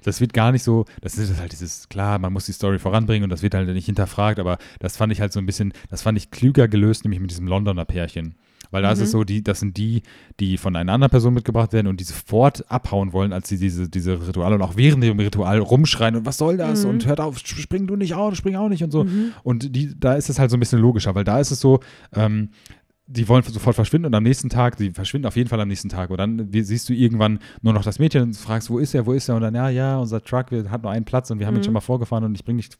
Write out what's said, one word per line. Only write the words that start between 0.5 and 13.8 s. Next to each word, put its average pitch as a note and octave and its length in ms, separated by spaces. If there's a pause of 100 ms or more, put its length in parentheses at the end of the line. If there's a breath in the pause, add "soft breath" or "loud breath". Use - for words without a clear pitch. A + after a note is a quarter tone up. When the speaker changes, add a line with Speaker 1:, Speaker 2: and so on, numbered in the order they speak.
Speaker 1:
nicht B2+ 100
so, A2+ 240 (160 loud breath)
das - 160
ist F#2+ 220
halt F2 120
dieses, E2 380
klar, G2+ 300
man F#2 120
muss G2 140
die G2+ 60
Story G2 260
voranbringen G#2+ 460
und F#2+ 80
das E2 100
wird G2+ 140
halt F#2 140
nicht F#2 180
hinterfragt, G2+ 520
aber F2 200 (200 loud breath)
das - 180
fand A2 140
ich G2 80
halt G#2 140
so G2+ 60
ein F#2 80
bisschen, G2 260 (160 loud breath)
das F2+ 140
fand A2 140
ich - 120
klüger C3 380
gelöst, G#2+ 360
nämlich G2 160
mit F#2 120
diesem F2+ 160
Londoner F#2+ 380
Pärchen. E2+ 500 (340 soft breath)
Weil G2 140
da G2+ 80
ist F#2+ 80
es G#2 100
Speaker 2:
Mhm. - 40
Speaker 1:
so, G#2+ 100
die, G#2 200
das G2+ 180
sind F#2+ 160
die, A2 260 (360 soft breath)
die F#2 180
von F2+ 180
einer F2 180
anderen C3+ 160
Person B2 240
mitgebracht A#2 400
werden G#2+ 140
und F#2 120
die F#2 40
sofort - 640
abhauen G2 440
wollen, G2 200
als F#2 160
sie G2+ 80
diese, F2+ 320